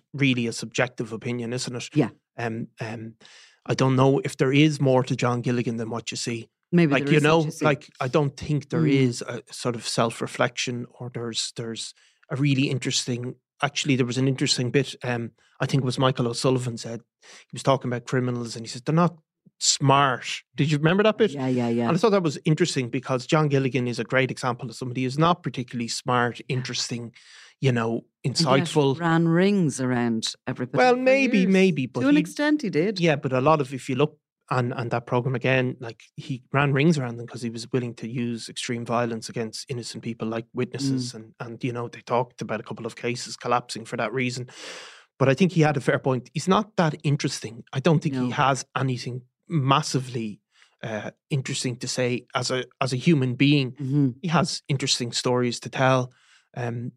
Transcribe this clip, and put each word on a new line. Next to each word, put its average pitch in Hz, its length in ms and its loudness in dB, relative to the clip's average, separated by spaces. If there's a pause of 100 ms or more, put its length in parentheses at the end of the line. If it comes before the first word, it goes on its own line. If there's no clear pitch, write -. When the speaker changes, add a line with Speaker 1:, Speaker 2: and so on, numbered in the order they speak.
(140)
Speaker 1:
really 131 340 2
a 113 60 -4
subjective 117 600 -4
opinion, 120 400 -6
isn't 123 220 -6
it? 117 180 -10
Speaker 2:
Yeah. 139 160 2 (280)
Speaker 1:
Um, 117 300 -6 (120)
um, 113 340 -10 (540)
I 131 80 0
don't 131 200 2
know 135 300 4
if - 120 -8
there 135 140 2
is 147 300 4
more 127 220 4
to 131 120 -2
John 120 260 0
Gilligan 120 360 -2
than 113 140 -8
what 113 180 -8
you - 80 -8
see. 117 320 -8 (240)
Speaker 2:
Maybe 165 200 6
Speaker 1:
Like, 135 100 2
Speaker 2:
there 139 80 -2
Speaker 1:
you 156 60 6
Speaker 2:
isn't, 147 120 6
Speaker 1:
know, 165 140 4
Speaker 2:
you 147 80 -2
see. - 140 -4
Speaker 1:
like, 147 240 0 (100)
I 131 80 -2
don't 143 280 2
think - 340 -4
there 131 140 0
Speaker 2:
Mm. 147 100 4
Speaker 1:
is 131 300 2
a - 280 -10
sort 120 240 -4
of 110 100 -10
self-reflection, 123 1000 -2 (140)
or 123 140 -10
there's, 117 440 -6
there's 113 360 -10 (360)
a 127 80 -4
really 139 320 2
interesting, 127 640 -4 (260)
actually, 147 360 0
there 127 80 2
was 120 120 -4
an 131 120 2
interesting 131 420 0
bit, 135 320 0
um, 120 280 -6 (280)
I - 60 0
think 135 180 2
it - 20 -2
was 123 140 -2
Michael 131 300 2
O'Sullivan 123 480 0
said, 113 240 -10 (200)
he - 320 -20
was 123 80 -10
talking 131 300 2
about 120 140 -6
criminals 123 500 -2
and 117 100 -10
he - 40 -12
said, - 160 -14
"They're 151 100 0
not 170 220 4 (420)
smart." 135 640 4 (300)
Did 143 160 2
you 147 60 4
remember 170 260 4
that 214 140 4
bit? 208 140 4
Speaker 2:
Yeah, 135 160 -4
yeah, 123 220 0
yeah. 117 180 0
Speaker 1:
And 165 80 2
I 190 40 0
thought 226 120 4
that 196 120 2
was 151 220 -2
interesting, 151 440 0
because 127 380 -4
John 156 200 4
Gilligan 135 400 0
is 120 120 -4
a 113 40 -4
great 127 280 0
example 120 380 -4
of 113 60 -14
somebody 127 280 -6
who's 127 160 -2
not 170 240 2
particularly 123 460 -6
smart, 120 580 0
interesting, 123 640 -6 (480)
you 135 120 4
know, 113 340 0 (180)
Speaker 2:
And 123 160 -2
yet 160 80 2
Speaker 1:
insightful. 143 520 2
Speaker 2:
ran 165 280 2
rings 175 520 4
around 120 540 0 (140)
everybody 127 300 -4
Speaker 1:
Well, 254 180 6
Speaker 2:
for 254 60 -2
Speaker 1:
maybe, 262 380 4
Speaker 2:
years. 185 140 4
Speaker 1:
maybe, 185 320 4
but 123 160 -6
Speaker 2:
To 262 60 2
an 294 80 6
Speaker 1:
he 302 60 6
Speaker 2:
extent 302 420 0
he 202 60 -4
did. 175 300 0
Speaker 1:
Yeah, 165 180 4
but 139 160 -2
a 127 80 2
lot 147 200 6
of, 131 120 -6
if 127 160 -8
you 127 60 0
look, 147 220 2 (320)
and, 123 240 0
and 120 180 -4
that 120 140 0
programme 127 300 0
again, 127 440 0
like, 117 240 -14 (140)
he 139 340 -10
ran 139 220 2
rings 151 240 4
around 120 200 -4
them 117 80 -12
'cause 110 160 -14
he 117 80 -4
was 117 220 -10
willing 120 240 -2
to 113 140 -12
use 120 400 -6
extreme 120 360 -8
violence 117 440 -4
against 110 400 -8
innocent 120 340 -10
people, 117 240 -6
like 117 260 -6
witnesses, 123 600 -4
Speaker 2:
Mm. - 20 -16
Speaker 1:
and, 110 240 -18
and, 117 240 -10
you 123 80 -4
know, 120 160 -6
they - 140 -16
talked 123 400 -2
about 110 180 -6
a - 40 -12
couple 110 220 -12
of 110 120 -10
cases 123 400 -6
collapsing 120 480 -4
for 139 100 -10
that 113 160 -2
reason. 123 380 -4 (680)
But 135 120 4
I 135 60 6
think 180 180 4
he 165 80 4
had 147 160 4
a 123 40 -2
fair 139 180 2
point. 127 340 -2
He's 165 160 -2
not 202 260 2
that 156 280 2
interesting. 135 680 -2
I 139 80 -4
don't 156 220 4
think 139 140 -2
he 127 120 0
Speaker 2:
No. 123 40 -4
Speaker 1:
has 135 340 0 (100)
anything 127 460 -4 (260)
massively, 127 920 0 (420)
uh, 110 280 -8 (180)
interesting 135 480 -4
to 120 100 -8
say 123 380 -2 (100)
as 127 160 -4
a, 127 140 -2 (160)
as 131 100 0
a 131 60 0
human 131 380 4
being. 139 380 4
Speaker 2:
Mm-hmm. 139 360 2 (120)
Speaker 1:
He 196 80 -6
has - 380 0
interesting 131 460 -2
stories 123 480 0
to 117 80 -12
tell. 131 420 2 (460)
Um, 120 400 -6